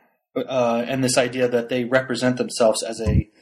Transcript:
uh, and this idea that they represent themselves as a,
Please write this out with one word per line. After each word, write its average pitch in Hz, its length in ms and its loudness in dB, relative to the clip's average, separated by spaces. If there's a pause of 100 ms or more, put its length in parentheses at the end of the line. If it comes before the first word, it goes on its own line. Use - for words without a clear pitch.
(340)
uh, 120 540 0
and 131 160 -2
this 123 120 0
idea 127 300 2
that 120 220 0
they 127 160 -2
represent 127 520 0
themselves 110 460 0
as 113 180 -8
a, 107 280 0 (140)